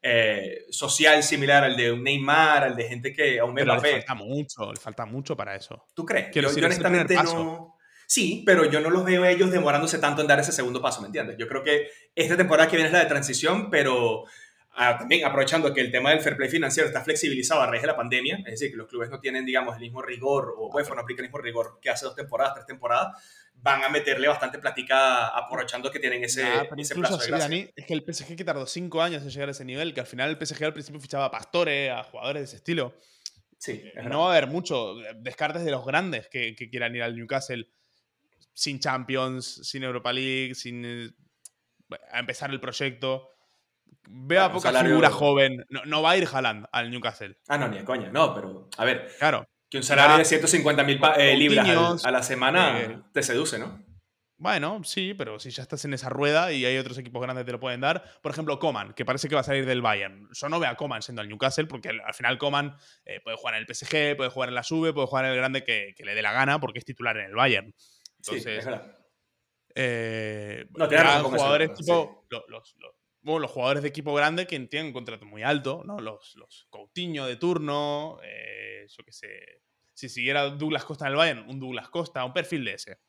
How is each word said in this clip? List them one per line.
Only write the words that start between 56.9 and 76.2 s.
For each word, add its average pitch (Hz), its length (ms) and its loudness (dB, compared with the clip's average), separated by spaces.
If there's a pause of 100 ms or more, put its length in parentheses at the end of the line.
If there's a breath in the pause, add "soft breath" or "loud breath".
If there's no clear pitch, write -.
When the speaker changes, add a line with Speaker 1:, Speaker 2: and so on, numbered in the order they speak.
Speaker 2:
equipos 123 240 -10
grandes 127 220 -6
que - 20 -8
te 123 80 -8
lo 117 80 -8
pueden 123 180 -6
dar. 160 240 -2 (180 loud breath)
Por 139 120 -8
ejemplo, 147 260 -6
Coman, 107 340 -4
que 98 120 -8
parece 135 240 -4
que 151 60 -2
va 139 60 2
a - 40 -4
salir 139 200 -2
del 127 160 0
Bayern. 101 520 -2
Yo 143 160 -8
no 165 100 -2
veo 151 100 0
a 120 60 -6
Coman 127 260 -8
siendo 120 200 -12
al 104 80 -10
Newcastle 131 380 -2
porque 131 220 -12
al, 113 120 -6
al 107 120 -10
final 123 240 -2
Coman, 143 380 -2 (300 soft breath)
eh, 95 180 -14
puede 113 140 -8
jugar 117 180 -6
en 110 60 -4
el 110 60 -14
P - 40 -14
S 120 140 -10
G, 147 320 0
puede 131 120 -2
jugar 127 200 -4
en 123 60 -6
la 123 80 -4
Juve, 160 280 0
puede 139 160 -2
jugar 131 160 0
en 131 80 0
el 127 60 0
grande 131 260 -2
que, 101 320 -2
que - 80 -20
le 98 100 -6
dé 107 80 -2
la 104 120 0
gana 139 260 2
porque 120 200 -8
es - 60 -18
titular 120 300 -4
en 101 120 -8
el 98 80 -12
Bayern. 110 380 2 (480 soft breath)
Speaker 1:
Sí, - 140 -8
Speaker 2:
Entonces, 110 240 -6
Speaker 1:
es 110 60 -10
verdad. - 320 -10 (800)
Speaker 2:
eh, 113 920 -6 (100)
Speaker 1:
No, 156 140 0
tenés 147 140 6
Speaker 2:
eran 143 100 4
Speaker 1:
razón 147 100 2
con 127 120 -2
eso, - 20 2
Speaker 2:
jugadores 147 320 2
Speaker 1:
la - 20 -10
verdad, 156 140 -14
Speaker 2:
tipo 170 360 0
Speaker 1:
sí. - 100 -20
Speaker 2:
lo-, 117 180 -12
los, - 300 -20
los, - 160 -20 (260)
bueno, 156 180 -2
los 131 120 -6
jugadores 135 320 0
de 147 60 -2
equipo 147 240 -8
grande 160 340 0
que 160 140 -8
tienen 147 260 -8
un 131 60 -12
contrato 113 320 -14
muy 104 180 -14
alto, 139 420 -2
¿no? 208 140 -12
Los, 110 360 -14